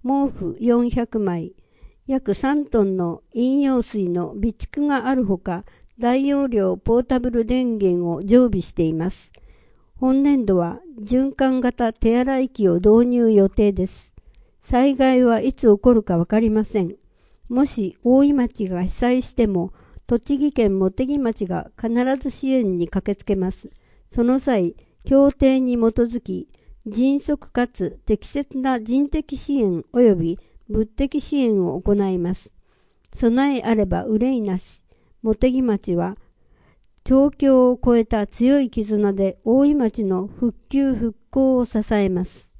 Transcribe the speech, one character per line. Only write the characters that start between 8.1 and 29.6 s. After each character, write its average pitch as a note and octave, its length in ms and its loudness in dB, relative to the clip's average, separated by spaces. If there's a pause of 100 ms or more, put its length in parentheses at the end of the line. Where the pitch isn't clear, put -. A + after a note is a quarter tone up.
常 B3 240 6
備 G3 140 -2
し - 120 -12
て E3+ 120 -2
い D#3+ 100 -2
ま E3 160 -4
す。 - 220 -20 (680)
本 C4 220 2
年 C#4 240 2
度 F#3+ 100 2
は F3 240 -4 (220)
循 B3+ 320 -2
環 C4 260 0
型 B3 320 -2
手 A3+ 260 0
洗 C4 200 0
い C4 100 -2
機 G3 220 0
を E3+ 60 2
導 G#3+ 300 4
入 A#3+ 240 2
予 G3+ 200 4
定 G#3 200 2
で F#3 160 -4
す。 - 280 -18 (480)
災 C4 340 2
害 B3+ 280 4
は A#3 180 2
い C4 100 -2
つ - 140 0
起 G#3 120 6
こ B3 140 4
る A3 100 4
か F3 140 -2
わ E3+ 80 2
か G#3+ 160 0
り A3+ 80 2
ま G#3+ 160 0
せ G#3 180 -2
ん。 - 140 -6 (540)
も C4 160 2
し G3 360 -6
大 C4 220 6
井 C#4+ 80 4
町 B3 380 -2
が F3+ 120 -4
被 F#3 80 -4
災 B3 300 0
し - 140 -12
て A#3 120 2
も、 F#3 280 -2 (320)
栃 C#4 320 -2
木 C#4+ 160 -2
県 G3 240 0
茂 F#3 120 0
木 C4+ 280 -4
町 A3+ 280 -4
が F3 320 -8
必 A3+ 120 -6 (260)
ず C4 140 -8
支 C4 200 -6
援 G#3+ 280 0
に E3+ 100 -2
駆 G3 260 -4
け - 60 -12
つ - 60 -16
け G3 100 -2
ま F#3 140 -4
す。 - 180 -16 (420)
そ A#3 140 -2
の B3+ 140 0
際、 G#3 360 -2 (300)
協 C#4 280 4
定 C4 280 2
に B3 140 -2
基 A#3+ 40 -2
づ A#3 440 0
き、 - 260 -10 (380)
迅 C4 340 0
速 - 320 -6
か B3 160 -2
つ - 380 -10
適 G#3+ 200 -2
切 - 300 -8
な C4 240 -2
人 C4 300 -2
的 D4 260 -6
支 C#4 220 -6
援 F#3 340 -2